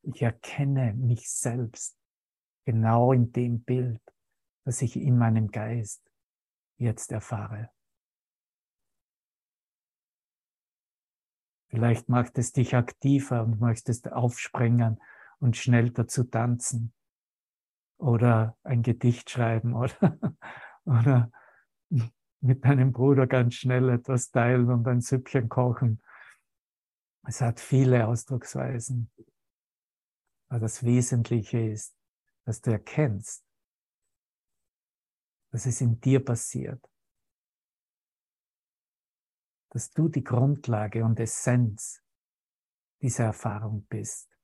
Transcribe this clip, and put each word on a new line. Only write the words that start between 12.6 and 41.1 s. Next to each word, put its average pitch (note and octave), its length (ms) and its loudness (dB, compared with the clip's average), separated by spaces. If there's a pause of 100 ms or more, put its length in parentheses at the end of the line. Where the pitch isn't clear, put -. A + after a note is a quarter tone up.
aktiver C3+ 720 0
und A2+ 160 0
möchtest A#2+ 500 -2
aufspringen A#2+ 880 0 (380)
und A#2+ 180 2
schnell A#2+ 340 2
dazu A#2+ 340 -2
tanzen A#2+ 680 -2 (1080)
oder A#2 640 2
ein A#2+ 180 0
Gedicht A#2+ 480 0
schreiben A#2 440 -2
<laughs> - 20 -4
oder, - 420 0 (680)
oder B2 460 4 (1120)
mit C3 220 2
deinem C3 280 4
Bruder C3 340 4
ganz B2 280 2
schnell B2+ 360 0
etwas B2 400 -2
teilen B2 400 2
und A#2+ 180 0
ein B2 120 2
Süppchen B2 480 -2
kochen. B2 540 0 (1200)
Es - 140 -8
hat A#2 200 -2
viele B2+ 480 4
Ausdrucksweisen. B2 1000 -6 (1400)
Aber A#2+ 120 -4
das A2 220 -6
Wesentliche A#2+ 760 0
ist, A2 340 -6 (500)
dass A#2 160 -6
du B2 100 -2
erkennst, A2 760 -2 (2000)
dass A#2+ 140 -6
es B2 140 -2
in A#2 200 0
dir C3 240 4
passiert. B2+ 600 -6 (3000)
Dass - 180 -10
du D#3+ 180 0
die C#3+ 160 -2
Grundlage A#2 800 0
und A2+ 160 2